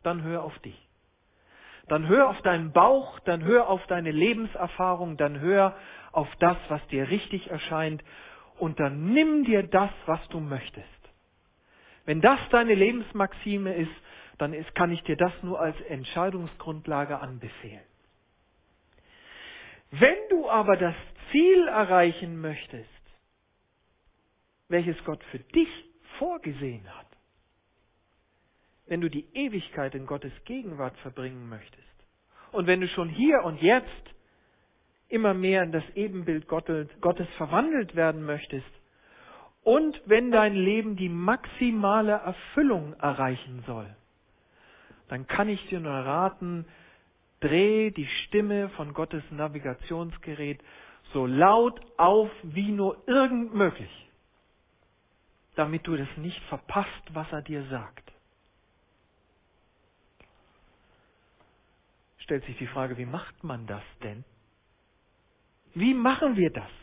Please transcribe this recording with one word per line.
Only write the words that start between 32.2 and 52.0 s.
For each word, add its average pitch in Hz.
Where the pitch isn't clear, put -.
und 185
wenn 185
du 180
schon 175
hier 247
und 156
jetzt 233
immer 220
mehr 185
in 165
das 160
Ebenbild 180
Gottes, 160
Gottes 175
verwandelt 208
werden 156
möchtest 147
und 294
wenn 233
dein 214
Leben 208
die 185
maximale 214
Erfüllung 190
erreichen 131
soll, 107
dann 131
kann 208
ich 202
dir 185
nur 156
raten, 170
dreh 208
die 147
Stimme 202
von 147
Gottes 160
Navigationsgerät 147
so 135
laut 202
auf, 208